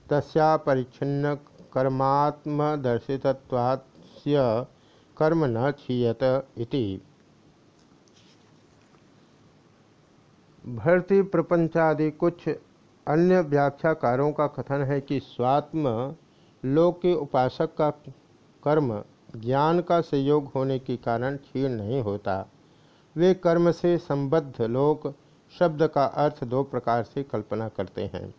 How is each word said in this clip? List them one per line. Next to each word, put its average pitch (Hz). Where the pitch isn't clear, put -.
तस्या 156
परिच्छिन्न 139
कर्मात्मदर्शितत्वास्य 135
कर्म 156
न 123
क्षीयत 127
इति। 113
भर्तृ 175
प्रपंचादि 160
कुछ 170
अन्य 180
व्याख्याकारों 143
का 147
कथन 139
है 139
कि 139
स्वात्म 135
लोक 170
के 180
उपासक 143
का 151
कर्म 143
ज्ञान 139
का 170
संयोग 143
होने 135
के 131
कारण 123
क्षीण 135
नहीं 117
होता। 101
वे 180
कर्म 170
से 175
संबद्ध 143
लोक 139
शब्द 160
का 143
अर्थ 147
दो 127
प्रकार 120
से 139
कल्पना 110
करते 98
हैं। 95